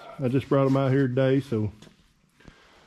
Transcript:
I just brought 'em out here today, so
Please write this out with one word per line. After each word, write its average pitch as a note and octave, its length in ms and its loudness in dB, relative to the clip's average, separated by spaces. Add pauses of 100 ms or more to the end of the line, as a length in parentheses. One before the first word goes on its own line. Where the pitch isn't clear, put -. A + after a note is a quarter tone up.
(180)
I C3+ 120 -4
just C3 180 -2
brought C#3 180 2
'em C3+ 120 2
out C3+ 140 0
here C3+ 180 2
today, C3 320 0
so G#2+ 320 -4 (1120)